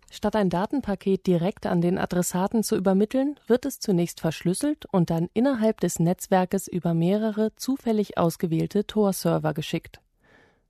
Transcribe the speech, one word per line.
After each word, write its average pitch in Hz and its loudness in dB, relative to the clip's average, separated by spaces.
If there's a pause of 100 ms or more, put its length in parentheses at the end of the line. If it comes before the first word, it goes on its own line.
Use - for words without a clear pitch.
(140)
Statt 208 -2
ein 196 2
Datenpaket 196 -2
direkt 180 0
an 190 0
den 175 2
Adressaten 185 0
zu 214 0
übermitteln, 214 0
wird - 2
es 277 -8
zunächst 175 0
verschlüsselt 180 -2
und 175 0
dann 165 0
innerhalb 220 0
des 175 -2
Netzwerkes 185 0
über 170 -2
mehrere 214 0
zufällig 220 -2
ausgewählte 165 0
Tor-Server 165 0
geschickt. - -8 (680)